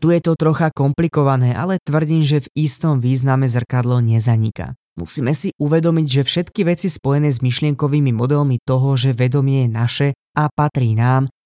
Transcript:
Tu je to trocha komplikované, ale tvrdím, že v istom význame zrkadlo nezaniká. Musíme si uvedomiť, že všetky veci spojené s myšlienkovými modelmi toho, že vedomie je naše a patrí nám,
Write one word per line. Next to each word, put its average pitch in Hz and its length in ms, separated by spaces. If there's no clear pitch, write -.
Tu 165 80
je 170 80
to 165 160
trocha 160 400
komplikované, 139 800
ale 175 240
tvrdím, 156 400
že 147 240
v 151 240
istom 143 320
význame 131 480
zrkadlo 123 560
nezaniká. 113 720
Musíme 120 320
si - 240
uvedomiť, 160 500
že 135 80
všetky 175 400
veci 175 240
spojené 147 400
s 120 80
myšlienkovými 139 720
modelmi 131 480
toho, 131 400
že 127 160
vedomie 135 480
je 120 80
naše 120 360
a 151 160
patrí 127 480
nám, 131 320